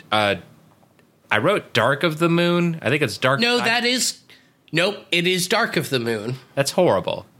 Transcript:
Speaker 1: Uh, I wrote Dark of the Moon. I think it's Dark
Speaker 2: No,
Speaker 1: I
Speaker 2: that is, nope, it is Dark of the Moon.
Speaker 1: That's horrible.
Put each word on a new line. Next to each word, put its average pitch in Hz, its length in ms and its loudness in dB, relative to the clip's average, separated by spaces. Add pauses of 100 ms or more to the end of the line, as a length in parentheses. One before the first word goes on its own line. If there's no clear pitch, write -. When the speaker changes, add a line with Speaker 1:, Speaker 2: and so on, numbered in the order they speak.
(100)
Speaker 1:
Uh, 104 260 2 (920)
I 107 80 4
wrote 170 360 0
Dark 127 280 2
of 156 160 0
the 165 120 2
Moon. 175 500 0
I - 80 -4
think 151 140 0
it's 104 160 -2
Dark 135 200 0
Speaker 2:
No, 240 200 0
Speaker 1:
I - 80 -2
Speaker 2:
that 233 180 0
is, 247 360 -2 (520)
nope, 185 240 0 (160)
it 175 140 0
is 180 200 0
Dark 214 300 -2
of 143 140 -2
the 131 100 0
Moon. 117 360 -4 (180)
Speaker 1:
That's 135 160 -2
horrible. 117 560 0 (140)